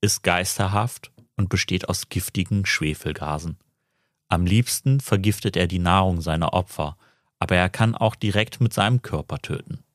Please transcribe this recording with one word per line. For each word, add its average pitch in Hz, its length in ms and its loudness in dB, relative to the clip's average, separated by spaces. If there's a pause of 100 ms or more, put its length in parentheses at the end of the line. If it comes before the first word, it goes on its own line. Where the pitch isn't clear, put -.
ist - 220 0
geisterhaft 98 880 -2 (240)
und 95 140 0
besteht 92 400 -2
aus - 200 -4
giftigen 98 560 -2
Schwefelgasen. 76 920 -4 (680)
Am 87 180 4
liebsten 123 540 2
vergiftet 101 580 0
er 87 100 2
die 90 120 -2
Nahrung 90 420 4
seiner 82 320 0
Opfer, 80 440 -4 (420)
aber - 160 0
er 90 140 4
kann 113 260 0
auch 110 200 0
direkt 104 460 -2
mit 113 120 4
seinem 120 280 2
Körper - 380 -6
töten. - 440 -10 (120)